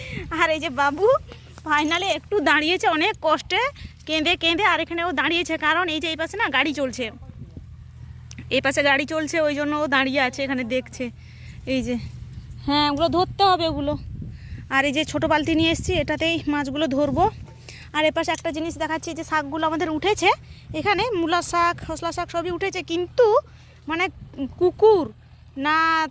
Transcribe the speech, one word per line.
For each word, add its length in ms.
আর 80
এই 100
যে 80
বাবু 400
finally 400
একটু 360
দাঁড়িয়েছে 480
অনেক 340
কষ্টে, 360
কেঁদে 300
কেঁদে। 280
আর 160
এখানে 240
ও 80
দাঁড়িয়েছে, 460
কারণ 300
এই 120
যে 80
এই 80
পাশে 200
না 120
গাড়ি 240
চলছে, 380
এই 100
পাশে 220
গাড়ি 220
চলছে, 360
ওই 140
জন্য 220
ও 100
দাঁড়িয়ে 340
আছে 240
এখানে 200
দেখছে। 460
এই 160
যে, 120
হ্যাঁ, 260
ওগুলো 180
ধরতে 360
হবে 240
ওগুলো। 300
আর 140
এই 80
যে 120
ছোটো 240
বালতি 260
নিয়ে 160
এসেছি, 240
এটাতেই 540
মাছগুলো 380
ধরবো। 440
আর 120
এপাশে 280
একটা 180
জিনিস 280
দেখাচ্ছি, 340
যে 120
শাকগুলো 420
আমাদের 240
উঠেছে 400
এখানে, 280
মূলা 260
শাক, 440
খোসলা 260
শাক 180
সবই 200
উঠেছে, 320
কিন্তু 580
মানে 200
কুকুর 540
না 540